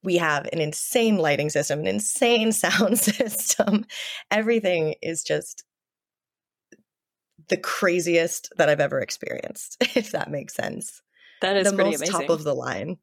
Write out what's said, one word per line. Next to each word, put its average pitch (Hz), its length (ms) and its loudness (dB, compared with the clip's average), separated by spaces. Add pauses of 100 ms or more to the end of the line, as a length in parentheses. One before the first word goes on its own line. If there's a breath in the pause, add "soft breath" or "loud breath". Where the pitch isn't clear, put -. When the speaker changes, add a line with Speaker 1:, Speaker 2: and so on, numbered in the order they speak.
Speaker 1:
We 175 140 2
have 151 340 2
an 160 80 -2
insane 208 560 2
lighting 147 320 2
system, 147 320 -2
an 170 60 -2
insane 220 640 2
<laughs> - 0 -
sound 202 460 2
system. 214 880 0 (440 loud breath)
Everything 208 720 2
is 165 220 -6
just - 400 -4 (1800)
the 185 80 2
craziest 170 1000 0
that 151 100 6
I've 147 120 4
ever 139 200 0
experienced, - 760 -10
<laughs> - 180 0
if 214 160 -2
that - 180 -4
makes 143 240 -8
sense. - 460 -8 (400 soft breath)
Speaker 2:
That 190 160 2
is 196 140 4
Speaker 1:
The 196 40 -2
Speaker 2:
pretty 190 220 2
Speaker 1:
most 147 100 -4
top 190 140 -2
Speaker 2:
amazing. 151 140 2
Speaker 1:
of 151 100 -6
the 143 100 0
line. 127 480 -6